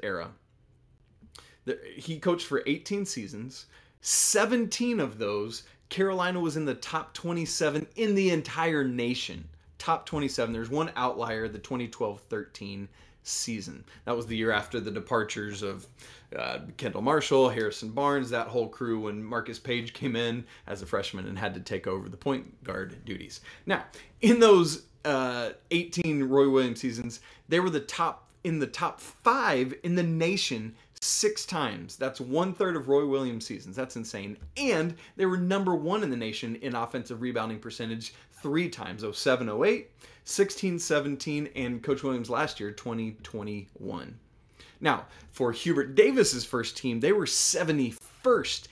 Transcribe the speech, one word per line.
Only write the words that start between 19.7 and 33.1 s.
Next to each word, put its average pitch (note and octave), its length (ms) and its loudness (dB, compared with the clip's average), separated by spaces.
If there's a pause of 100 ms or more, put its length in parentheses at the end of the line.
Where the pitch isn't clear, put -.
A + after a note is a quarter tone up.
came C3 220 -4
in A#2 300 -2 (200)
as F#2+ 160 -8
a F#2+ 40 -10
freshman G2 420 -4
and G2 100 -8
had G2+ 160 -2
to F#2 60 -10
take F#2+ 260 -6
over F#2+ 240 -4
the - 80 -14
point - 460 -4
guard - 420 -8
duties. - 360 -10 (240)
Now, F#3 200 -2 (360)
in A#3 180 8
those, F3+ 440 8 (220)
uh, B2 460 0 (180)
eighteen E3+ 540 0
Roy C#3 260 6
Williams B2+ 300 4
seasons, A#2+ 400 -6 (300)
they E3 100 4
were F3+ 100 2
the D#3 120 0
top, - 480 -2 (140)
in E3 140 0
the D3 100 0
top - 320 -4
five E3 840 2
in F3 100 0
the F3+ 100 4
nation E3 720 0 (280)
six - 440 0
times. A#2+ 480 -4
That's C3 260 -4
one-third F3 540 0
of C3 120 -4
Roy C#3+ 200 6
Williams C3 360 0